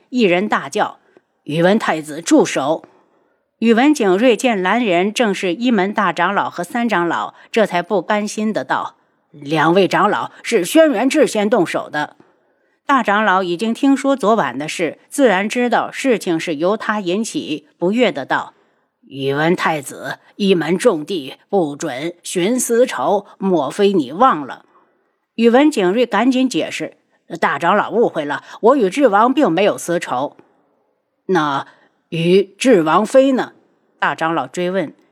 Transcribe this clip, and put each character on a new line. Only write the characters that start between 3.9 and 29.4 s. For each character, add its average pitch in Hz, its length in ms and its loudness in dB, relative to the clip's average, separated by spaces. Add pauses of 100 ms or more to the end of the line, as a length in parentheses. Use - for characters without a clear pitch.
景 196 240 0
睿 233 180 4
见 214 260 -2
来 196 160 0
人 196 340 0
正 214 220 0
是 180 200 -4
一 233 160 -2
门 196 220 0
大 190 200 -2
长 180 220 -2
老 143 160 -2
和 - 120 -8
三 240 240 -6
长 175 220 0
老， 113 260 -4 (160)
这 220 140 2
才 175 160 -2
不 180 220 -2
甘 208 260 -2
心 214 240 -4
的 143 100 -4
道 131 340 -6 (360)
：“两 147 400 -2
位 185 160 4
长 175 220 0
老， 123 220 -4 (100)
是 220 240 -2
轩 311 240 4
辕 240 180 0
志 269 180 2
先 208 220 -2
动 208 180 2
手 - 220 -6
的。” 147 280 -8 (720)
大 262 180 2
长 208 200 0
老 190 200 2
已 175 120 -4
经 226 160 -2
听 277 240 2
说 269 200 0
昨 208 180 2
晚 135 240 -2
的 147 80 -8
事， 156 320 -4 (100)
自 269 200 2
然 196 200 0
知 247 220 -2
道 151 220 -2
事 240 260 0
情 165 220 -2
是 165 160 -6
由 180 200 -2
他 214 220 -4
引 190 240 -4
起， 147 460 -8 (100)
不 180 140 -2
悦 233 180 0
的 135 160 -8
道 135 280 -6 (520)
：“宇 135 260 -6
文 160 220 0
太 160 260 -2
子， 127 380 -14 (160)
一 190 220 2
门 165 200 -2
重 240 280 0
地， 151 300 -8 (140)
不 156 280 -2
准 147 380 -8 (100)
徇 208 340 -2
私 233 260 2
仇， 190 420 -2 (120)
莫 165 320 0
非 202 220 2
你 147 180 0
忘 180 340 2
了？” 90 200 -14 (720)
宇 226 140 4
文 285 200 6
景 185 220 0
睿 247 120 2
赶 233 280 0
紧 254 160 0
解 151 200 -4
释 - 280 -10 (420)
：“大 156 220 -2
长 180 160 2
老 135 160 -2
误 208 160 2
会 156 160 -6
了， 143 180 -8 (200)
我 247 140 6
与 196 140 2
智 277 160 2
王 220 260 4
并 254 200 2